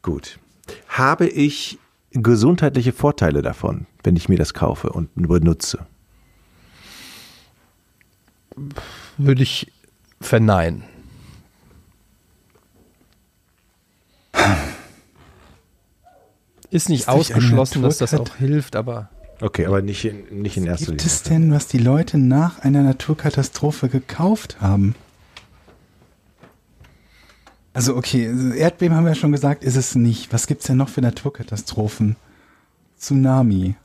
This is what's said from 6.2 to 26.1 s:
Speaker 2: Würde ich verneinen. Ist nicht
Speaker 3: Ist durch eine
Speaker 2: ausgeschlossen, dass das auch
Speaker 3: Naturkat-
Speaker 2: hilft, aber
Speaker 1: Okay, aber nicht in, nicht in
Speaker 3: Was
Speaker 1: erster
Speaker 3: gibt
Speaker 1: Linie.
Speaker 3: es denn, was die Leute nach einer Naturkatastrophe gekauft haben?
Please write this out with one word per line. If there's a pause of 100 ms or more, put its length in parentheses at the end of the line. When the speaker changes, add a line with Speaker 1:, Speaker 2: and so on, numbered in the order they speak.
Speaker 2:
Würde
ich (500)
verneinen. (4000)
Ist
nicht
Speaker 3:
Ist
durch
eine (220)
Speaker 2:
ausgeschlossen,
dass
das
auch
Speaker 3:
Naturkat-
Speaker 2:
hilft,
aber (300)
Speaker 1:
Okay,
aber
nicht
in,
nicht
in
Speaker 3:
Was
Speaker 1:
erster
Speaker 3:
gibt
Speaker 1:
Linie.
Speaker 3:
es
denn,
was
die
Leute
nach
einer
Naturkatastrophe
gekauft
haben? (2750)